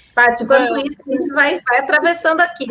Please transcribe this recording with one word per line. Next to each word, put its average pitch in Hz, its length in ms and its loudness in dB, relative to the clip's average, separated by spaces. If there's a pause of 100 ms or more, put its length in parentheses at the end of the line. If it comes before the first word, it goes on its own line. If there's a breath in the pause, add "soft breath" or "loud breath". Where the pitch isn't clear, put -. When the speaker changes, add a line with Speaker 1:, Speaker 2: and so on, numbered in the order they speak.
(140)
Speaker 1:
Paty, 240 300 2
enquanto 254 240 4
Speaker 2:
Vamos. 277 220 -4
Speaker 1:
isso, - 80 -12 (100)
a - 20 -10
gente 269 240 -4
vai, 294 280 0
vai 247 180 0
atravessando 320 640 0
aqui, 339 300 -2